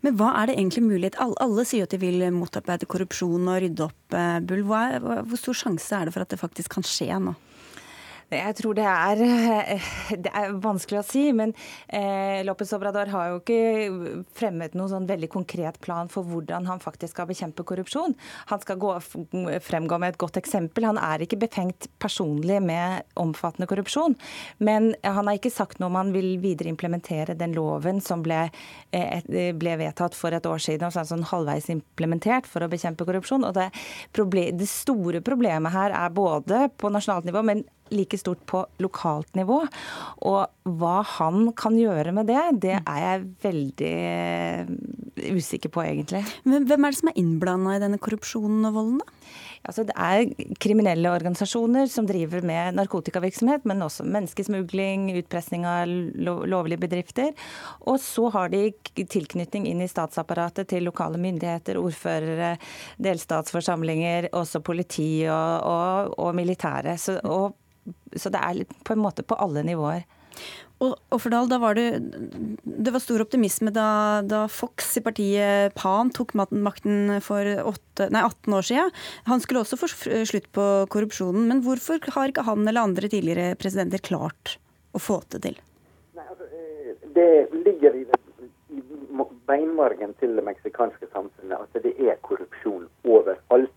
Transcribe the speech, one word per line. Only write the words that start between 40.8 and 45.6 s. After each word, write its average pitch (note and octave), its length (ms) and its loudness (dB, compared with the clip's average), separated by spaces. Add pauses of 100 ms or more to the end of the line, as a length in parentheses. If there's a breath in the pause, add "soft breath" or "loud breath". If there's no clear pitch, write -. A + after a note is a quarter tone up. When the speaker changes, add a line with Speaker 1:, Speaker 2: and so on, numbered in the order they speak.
Speaker 2:
han G3+ 480 2
kan - 180 0
gjøre F#3+ 420 4
med G#3+ 140 2
det, C#4 320 4
det F#3 260 0
er D3+ 140 -2
jeg F#3 220 0 (200)
veldig, D#3 540 -2
eh, - 680 -2 (680)
usikker D#3+ 400 -2